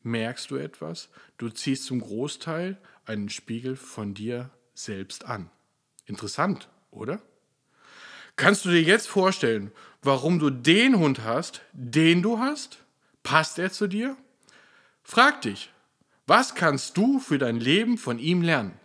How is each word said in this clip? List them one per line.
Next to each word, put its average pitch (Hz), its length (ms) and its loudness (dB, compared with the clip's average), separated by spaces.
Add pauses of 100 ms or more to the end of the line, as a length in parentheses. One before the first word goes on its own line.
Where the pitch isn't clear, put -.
Merkst 117 460 -6
du 139 60 -8
etwas? 135 540 -10 (280)
Du 117 120 -8
ziehst 135 360 -6
zum 127 160 -6
Großteil 160 760 -8 (280)
einen 104 240 -6
Spiegel 120 460 -8
von 104 400 -10
dir 120 340 -8 (240)
selbst - 520 -12
an. 90 240 -10 (560)
Interessant, - 640 -6 (200)
oder? 131 320 -10 (1120)
Kannst 196 300 4
du 185 40 0
dir 175 120 6
jetzt 185 260 4
vorstellen, 123 640 0 (300)
warum 139 380 2
du 151 100 2
den 175 480 4
Hund 139 260 2
hast, 120 380 -4 (120)
den 156 480 4
du 220 180 0
hast? 285 400 -6 (440)
Passt - 360 2
er 185 120 -2
zu 208 160 -2
dir? 233 300 -4 (840)
Frag 277 380 4
dich, - 300 -8 (540)
was 226 300 4
kannst 147 420 0
du 254 220 4
für 156 180 -2
dein 117 220 0
Leben 208 380 2
von 120 220 -6
ihm 170 220 2
lernen? 135 320 0 (120)